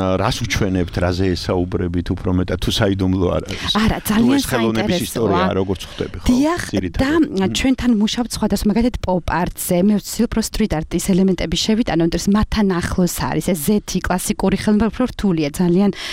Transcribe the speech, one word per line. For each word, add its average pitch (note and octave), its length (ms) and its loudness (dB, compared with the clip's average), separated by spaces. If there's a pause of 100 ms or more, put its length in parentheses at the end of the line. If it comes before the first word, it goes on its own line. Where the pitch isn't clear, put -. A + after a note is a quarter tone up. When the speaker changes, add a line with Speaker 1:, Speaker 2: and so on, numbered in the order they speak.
(140)
Speaker 1:
რას F#2+ 240 0
უჩვენებთ, F#2 560 -2
რაზე F#2 340 0
ესაუბრებით F2+ 800 -2
უფრო F#2 240 -2
მეტად, F#2 280 0
თუ - 100 -2
საიდუმლო F#2+ 580 0
არ D#2+ 160 -2
არის? - 280 -6
Speaker 2:
არა, G#3 260 0
Speaker 1:
თუ - 100 -10
Speaker 2:
ძალიან A#3 300 2
Speaker 1:
ეს C4 80 -2
ხელოვნების - 460 0
Speaker 2:
საინტერესოა. E3+ 160 -2
Speaker 1:
ისტორია, F#2+ 400 0
როგორც F#2+ 340 -2
ხვდები, - 360 -8
ხო? - 80 -6
Speaker 2:
დიახ, D4 380 2
Speaker 1:
ძირითადად. F#3 360 -4
Speaker 2:
და C#4 120 0
Speaker 1:
მმ. G3 400 2
Speaker 2:
ჩვენთან B3 400 2
მუშაობთ A3 400 0
სხვადასხვა, - 360 0
მაგალითად, A#3 300 2
პოპ-არტზე, F3 800 -2
მე G#3 180 4
ვცდილობ, - 360 -2
რომ A3+ 120 0
სტრიტ-არტის E3+ 640 -2
ელემენტები F3+ 500 2
შევიტანო, G#3+ 460 0
იმიტომ E3+ 200 0
რომ G3+ 120 2
მათთან G#3+ 340 2
ახლოს F3 500 0
არის, C#3+ 300 -2
ეს F3 140 0
ზეთი, G3+ 380 0
კლასიკური - 580 0
ხელოვნება G#3+ 300 2
უფრო B3+ 180 -2
რთულია, E3 440 0
ძალიან, F#3 400 4 (220)